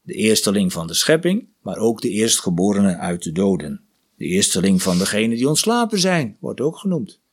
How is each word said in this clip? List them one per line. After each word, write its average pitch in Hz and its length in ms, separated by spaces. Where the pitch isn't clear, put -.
De - 120
eersteling 104 600
van 82 140
de 82 80
schepping, 175 520
maar 92 160
ook 110 240
de 127 80
eerstgeborene 98 880
uit 87 260
de 85 100
doden. 78 480
De - 80
eersteling 98 580
van 90 160
degenen 107 380
die 127 120
ontslapen 220 500
zijn, 170 420
wordt 131 200
ook 156 160
genoemd. 160 440